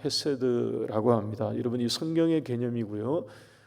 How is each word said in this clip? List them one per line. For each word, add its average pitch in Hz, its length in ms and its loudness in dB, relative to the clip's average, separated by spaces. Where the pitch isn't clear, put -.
헤세드라고 120 1080 0
합니다. 107 440 0
여러분, 120 240 -2
이 120 80 0
성경의 160 560 2
개념이고요. 120 840 -2